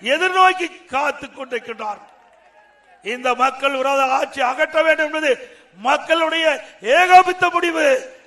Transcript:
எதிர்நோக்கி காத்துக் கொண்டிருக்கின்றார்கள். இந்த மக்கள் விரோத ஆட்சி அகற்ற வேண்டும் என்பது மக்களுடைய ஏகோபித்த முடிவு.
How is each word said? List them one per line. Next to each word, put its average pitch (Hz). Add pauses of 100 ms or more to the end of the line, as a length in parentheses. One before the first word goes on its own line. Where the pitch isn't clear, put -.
(140)
எதிர்நோக்கி 370 (280)
காத்துக் 277
கொண்டிருக்கின்றார்கள். 226 (1000)
இந்த 254 (140)
மக்கள் 269
விரோத 269 (160)
ஆட்சி 277 (100)
அகற்ற 311
வேண்டும் 311
என்பது 311 (580)
மக்களுடைய 320 (500)
ஏகோபித்த 359 (120)
முடிவு. 330 (400)